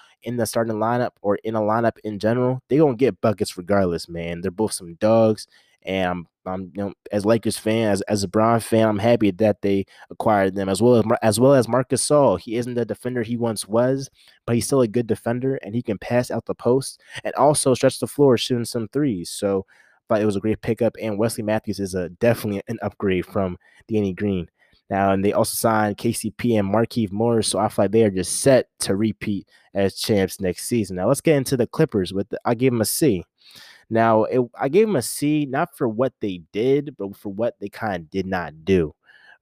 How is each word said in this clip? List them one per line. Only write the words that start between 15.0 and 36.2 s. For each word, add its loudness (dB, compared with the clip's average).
defender, -2
and -10
he -2
can -4
pass -2
out -6
the -6
post -2
and -6
also 4
stretch 0
the -4
floor 4
shooting -2
some -6
threes. -4
So, -2
but 0
it 0
was 2
a -2
great -2
pickup, 0
and -4
Wesley -2
Matthews -2
is -6
a, -4
definitely 0
an -6
upgrade -2
from -4
Danny 0
Green. -4
Now, 2
and 0
they 2
also 0
signed 0
K -2
C -6
P 0
and 0
Markieff 0
Morris, 0
so -2
I 0
feel 0
like -2
they 6
are 4
just -4
set 4
to -2
repeat -4
as 0
champs 0
next -4
season. -2
Now, -2
let's 2
get 4
into -2
the 2
Clippers. -2
With -4
the, -8
I 0
gave 2
'em 0
a 4
C. 0
Now, 4
it, 0
I -2
gave 4
'em -2
a 0
C -2
not -4
for -2
what -2